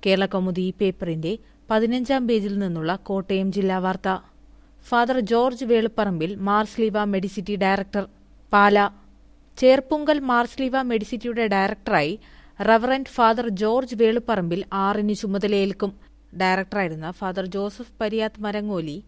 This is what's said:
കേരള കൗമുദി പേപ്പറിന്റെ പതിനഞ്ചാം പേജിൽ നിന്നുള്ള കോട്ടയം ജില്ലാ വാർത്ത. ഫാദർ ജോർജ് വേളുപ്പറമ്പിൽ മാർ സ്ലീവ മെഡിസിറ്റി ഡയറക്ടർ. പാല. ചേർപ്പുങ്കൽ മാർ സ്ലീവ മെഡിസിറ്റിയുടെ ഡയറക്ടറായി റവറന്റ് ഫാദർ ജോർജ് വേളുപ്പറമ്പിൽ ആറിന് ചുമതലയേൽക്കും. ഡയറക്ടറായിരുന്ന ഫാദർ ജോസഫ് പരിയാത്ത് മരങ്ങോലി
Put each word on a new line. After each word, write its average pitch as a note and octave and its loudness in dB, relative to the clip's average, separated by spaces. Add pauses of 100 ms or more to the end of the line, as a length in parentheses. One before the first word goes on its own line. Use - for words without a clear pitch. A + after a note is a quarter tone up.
കേരള F#3+ 2
കൗമുദി F#3 -2
പേപ്പറിന്റെ F3 -4 (360)
പതിനഞ്ചാം A#3+ 0
പേജിൽ G#3 0
നിന്നുള്ള E3+ -2 (100)
കോട്ടയം F#3+ -2
ജില്ലാ F#3+ 0
വാർത്ത. F#3 -2 (800)
ഫാദർ A#3+ 2
ജോർജ് A#3 0
വേളുപ്പറമ്പിൽ G#3+ 0 (100)
മാർ G3+ 2
സ്ലീവ G#3+ -2
മെഡിസിറ്റി G3+ -4
ഡയറക്ടർ. G3 0 (480)
പാല. G3+ 6 (840)
ചേർപ്പുങ്കൽ C#4+ 4
മാർ B3 2
സ്ലീവ C4 -4
മെഡിസിറ്റിയുടെ A#3 -2
ഡയറക്ടറായി G3 0 (440)
റവറന്റ് A#3 2
ഫാദർ A#3 4
ജോർജ് A3+ -2
വേളുപ്പറമ്പിൽ A3 0 (180)
ആറിന് G3+ 0
ചുമതലയേൽക്കും. G3 -2 (400)
ഡയറക്ടറായിരുന്ന F#3 -2
ഫാദർ F#3 -6
ജോസഫ് G3+ -8
പരിയാത്ത് G#3+ -4
മരങ്ങോലി G3+ -6 (100)